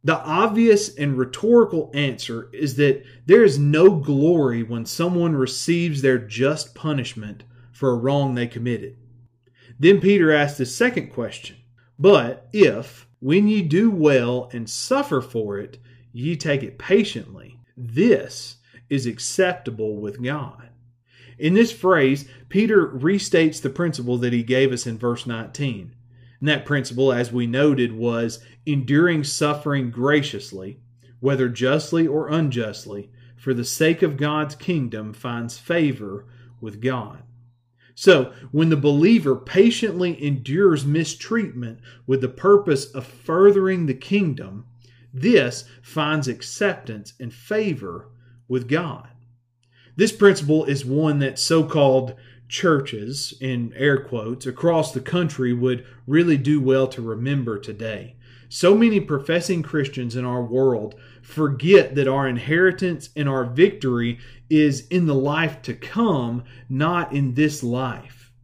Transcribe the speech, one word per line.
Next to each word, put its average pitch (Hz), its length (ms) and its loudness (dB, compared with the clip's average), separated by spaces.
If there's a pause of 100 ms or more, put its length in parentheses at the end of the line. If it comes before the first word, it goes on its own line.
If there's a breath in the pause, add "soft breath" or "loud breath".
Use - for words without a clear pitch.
The 160 160 0
obvious 208 760 2
and 143 220 -2
rhetorical 180 760 2
answer 120 600 -4
is 127 220 -4
that 135 280 2 (220 loud breath)
there 214 180 8
is 147 160 4
no 156 300 6
glory 143 760 2
when 117 220 -8
someone 170 500 -2
receives 151 680 -2
their 131 160 4
just 120 580 -4
punishment 113 680 -8 (300 soft breath)
for 135 160 0
a 120 80 0
wrong 135 360 0
they 120 140 -2
committed. 120 480 -6 (840 soft breath)
Then 175 220 6
Peter 180 320 4
asks 147 280 2
the 127 60 -2
second 240 420 -2
question, - 500 -12 (420)
"But 139 540 4
if, 131 540 2 (120)
when 180 280 2
ye 214 160 2
do 185 280 2
well 127 600 2
and 117 160 -10
suffer 262 500 -2
for 107 400 -6
it, - 180 -14 (360 soft breath)
ye 143 240 -6
take 143 260 -2
it - 160 -14
patiently, - 800 -4 (160)
this 127 840 -2 (320 soft breath)
is 131 160 -4
acceptable 113 920 -4
with 104 240 -10
God." 143 460 -10 (680 soft breath)
In 160 160 0
this 226 200 4
phrase, 143 560 2 (180 loud breath)
Peter 208 400 2
restates 165 720 0
the 135 80 -4
principle 135 500 -4
that 123 120 0
he 117 120 0
gave 127 280 2
us 123 160 -6
in 113 100 -8
verse 120 300 -4
nineteen. 113 680 -8 (440 soft breath)
And 139 80 -2
that 147 180 0
principle, 135 460 0
as 120 200 -2
we 120 160 -2
noted, 127 460 2
was 117 460 -4 (280 soft breath)
enduring 147 560 2
suffering 143 680 -4
graciously, 117 880 -4 (400 soft breath)
whether 131 300 0
justly 143 560 0
or 151 240 -2
unjustly, 117 800 -4 (260 soft breath)
for 131 200 -4
the 120 80 -4
sake 160 400 0
of 147 140 -2
God's 151 360 -4
kingdom 113 600 -6
finds 117 440 -10
favor 113 720 -2 (340 soft breath)
with 104 180 -12
God. 120 440 -6 (720 soft breath)
So, 156 380 4 (180 loud breath)
when 160 180 2
the 156 80 4
believer 147 580 4
patiently 180 880 0
endures 143 640 0
mistreatment 143 920 -4 (260 soft breath)
with 131 160 0
the 127 80 -4
purpose 185 560 2
of - 220 -14
furthering 190 800 2
the 131 80 -2
kingdom, 127 680 -4 (460 soft breath)
this 131 520 2 (180 soft breath)
finds 151 460 -4
acceptance 113 920 -6
and 120 140 -12
favor 123 760 -6 (380 soft breath)
with 123 200 -4
God. 151 400 -6 (880 soft breath)
This 214 160 2
principle 156 540 4
is 135 200 -2
one 147 340 0
that 135 200 -4
so-called 139 760 2 (360 soft breath)
churches, 139 920 -2
in 123 340 -6
air 139 220 2
quotes, 123 480 -8
across 160 480 -2
the 135 80 -6
country 151 500 -4
would 123 320 -2 (220 soft breath)
really 160 320 2
do 143 240 0
well 131 260 2
to 127 140 -10
remember 117 560 -4
today. 104 580 -12 (320 soft breath)
So 185 260 4
many 214 280 4
professing 165 640 -2
Christians 131 520 -6
in 127 80 -6
our 123 180 -4
world 117 540 -2 (260 soft breath)
forget 151 760 2
that 139 120 0
our 135 180 0
inheritance 170 920 -2
and 147 100 -2
our 135 160 -2
victory 120 760 -2 (300 loud breath)
is 147 380 0
in 175 200 0
the 143 80 0
life 151 480 -2
to 117 100 -10
come, 127 720 -4 (240 loud breath)
not 160 420 -2
in 139 220 -2
this 147 300 0
life. 123 680 -8 (120)